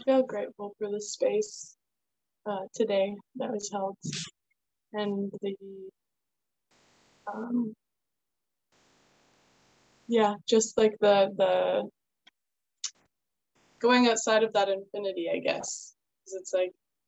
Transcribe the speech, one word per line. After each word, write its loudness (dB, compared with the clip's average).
feel 6
grateful -8
for -6
the -4
space, -2
uh, -6
today 0
that -4
was -6
held, -6
and -4
the, -6
um, -4
yeah, 4
just, 2
like, 4
the, 6
the 2
going 6
outside 2
of 0
that 2
infinity, -4
I -2
guess, -6
'cause -12
it's, -8
like, 0